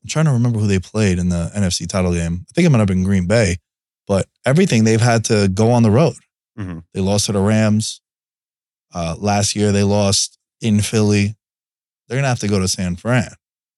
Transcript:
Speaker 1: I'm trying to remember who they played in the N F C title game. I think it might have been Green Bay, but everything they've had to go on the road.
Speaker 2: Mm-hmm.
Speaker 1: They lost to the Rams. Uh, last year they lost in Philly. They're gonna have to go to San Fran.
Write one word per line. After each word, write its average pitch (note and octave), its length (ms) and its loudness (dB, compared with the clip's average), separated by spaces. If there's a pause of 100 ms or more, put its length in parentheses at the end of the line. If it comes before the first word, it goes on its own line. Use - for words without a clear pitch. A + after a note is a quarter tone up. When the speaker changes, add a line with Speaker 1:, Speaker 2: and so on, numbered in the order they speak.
Speaker 1:
I'm A2+ 60 -16
trying D#3 180 -2
to D3 60 2
remember A#2+ 260 0
who G#2 100 0
they G2 100 0
played F#2+ 400 -2
in F2+ 100 -2
the E2+ 260 -2
N G2+ 100 -2
F F2+ 100 -2
C E2+ 120 -8
title F2+ 260 -2
game. E2+ 360 -4
I - 40 -20
think F3 140 2
it E3+ 40 4
might B2+ 80 4
have G#2+ 100 2
been F#2 160 0
Green F#2+ 220 0
Bay, G2 320 2 (500)
but G2 200 -2 (160)
everything C3 380 2
they've A2 180 2
had A#2 260 2
to G#2 220 2
go A2 220 0
on A#2+ 140 4
the A2 60 4
road. C#3 260 2 (400)
Speaker 2:
Mm-hmm. F2+ 220 -10 (160)
Speaker 1:
They G2 60 -4
lost G2 260 0
to A2 60 -2
the G2+ 80 0
Rams. G#2+ 600 0 (960)
Uh, E2+ 240 -6
last G2+ 360 -2
year G#2 180 0
they G2+ 100 2
lost G2+ 560 0 (240)
in G#2+ 180 2
Philly. G#2 540 0 (720)
They're A#2 100 -8
gonna C#3 120 -2
have A#2+ 100 -2
to G#2+ 100 -4
go G2+ 120 0
to F#2+ 80 -2
San F2+ 260 -4
Fran. A2+ 380 -2 (460)